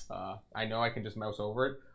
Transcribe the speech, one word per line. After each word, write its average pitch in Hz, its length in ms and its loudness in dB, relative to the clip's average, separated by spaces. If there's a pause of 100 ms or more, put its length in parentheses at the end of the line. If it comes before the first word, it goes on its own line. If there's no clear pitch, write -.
(120)
uh, 95 240 -4 (180)
I 110 120 0
know 110 140 0
I 117 120 6
can 110 120 -4
just 107 140 -6
mouse 107 220 -2
over 107 280 2
it. 139 120 -2 (160)